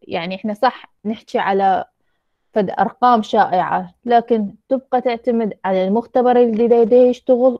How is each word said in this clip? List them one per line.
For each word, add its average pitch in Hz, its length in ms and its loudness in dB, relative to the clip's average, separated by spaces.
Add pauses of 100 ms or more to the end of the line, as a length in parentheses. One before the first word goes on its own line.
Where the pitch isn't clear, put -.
يعني 185 340 -8
إحنا 208 180 -8
صح - 400 -4 (120)
نحكي 220 340 -8
على 190 460 0 (680)
فد 208 160 -2 (100)
أرقام 233 420 0
شائعة، 185 720 -2 (120)
لكن 233 480 0 (160)
تبقى 262 320 -4
تعتمد 233 520 -4 (120)
على 185 220 -2
المختبر 240 500 0
اللي 233 300 2
دا، 233 160 4
دا 240 140 4
يشتغل 247 640 2